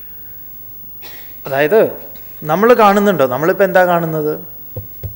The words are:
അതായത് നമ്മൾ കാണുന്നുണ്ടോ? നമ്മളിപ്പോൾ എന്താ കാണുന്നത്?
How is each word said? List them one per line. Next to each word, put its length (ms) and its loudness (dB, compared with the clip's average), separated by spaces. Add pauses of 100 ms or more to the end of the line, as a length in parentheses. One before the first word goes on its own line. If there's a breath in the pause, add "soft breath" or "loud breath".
(1500 loud breath)
അതായത് 640 0 (320)
നമ്മൾ 300 0
കാണുന്നുണ്ടോ? 540 2
നമ്മളിപ്പോൾ 380 -2
എന്താ 200 2
കാണുന്നത്? 500 -2 (800)